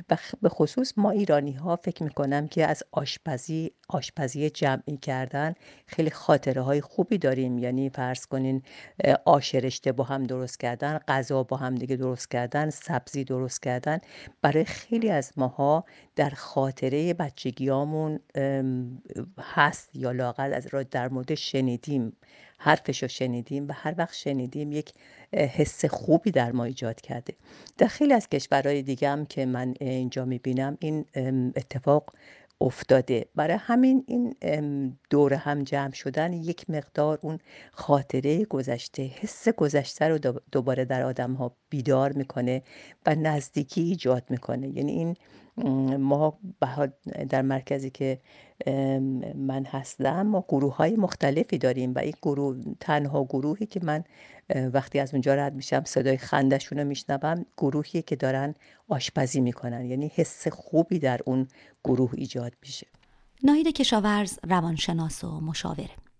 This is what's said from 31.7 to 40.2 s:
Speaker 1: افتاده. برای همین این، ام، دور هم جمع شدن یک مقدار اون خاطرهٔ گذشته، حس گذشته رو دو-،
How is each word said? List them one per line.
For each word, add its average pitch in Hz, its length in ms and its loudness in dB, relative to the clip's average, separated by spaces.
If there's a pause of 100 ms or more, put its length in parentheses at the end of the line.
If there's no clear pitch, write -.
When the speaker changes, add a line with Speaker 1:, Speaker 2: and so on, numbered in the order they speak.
Speaker 1:
افتاده. 127 640 4 (100)
برای 160 240 2
همین 254 480 6
این، 240 340 -2
ام، 143 580 -2 (100)
دور 147 240 6
هم 143 300 0
جمع 139 280 -2
شدن 156 420 -2
یک 170 360 -6
مقدار 151 520 0
اون 160 180 -6 (320)
خاطرهٔ 139 720 2
گذشته، 135 580 -4
حس - 460 -4
گذشته 147 560 2
رو 160 120 4
دو-، 131 220 -2 (120)